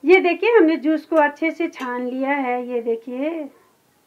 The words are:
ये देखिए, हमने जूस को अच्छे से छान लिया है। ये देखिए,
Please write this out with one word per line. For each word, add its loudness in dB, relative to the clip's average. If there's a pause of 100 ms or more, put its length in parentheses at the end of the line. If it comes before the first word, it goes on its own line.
ये 6
देखिए, 0
हमने 6
जूस -2
को -4
अच्छे 2
से -6
छान -8
लिया -4
है। -4
ये -4
देखिए, -6 (760)